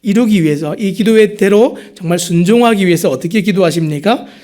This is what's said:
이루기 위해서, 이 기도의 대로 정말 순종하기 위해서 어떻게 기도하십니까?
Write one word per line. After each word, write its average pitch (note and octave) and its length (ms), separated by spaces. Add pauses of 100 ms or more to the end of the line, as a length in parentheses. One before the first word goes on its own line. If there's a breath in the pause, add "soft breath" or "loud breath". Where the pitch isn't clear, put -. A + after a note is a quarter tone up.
이루기 G#3+ 420
위해서, D3+ 340
이 G3 140
기도의 G#3 460
대로 G#3 400 (180 loud breath)
정말 F3 240
순종하기 G3 640
위해서 E3+ 240
어떻게 E3+ 320
기도하십니까? E3+ 840 (180 loud breath)